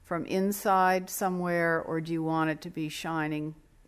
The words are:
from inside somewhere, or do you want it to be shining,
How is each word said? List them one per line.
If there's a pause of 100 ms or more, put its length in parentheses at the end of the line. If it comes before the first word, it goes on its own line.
from
inside
somewhere,
or
do
you
want
it
to
be
shining, (320)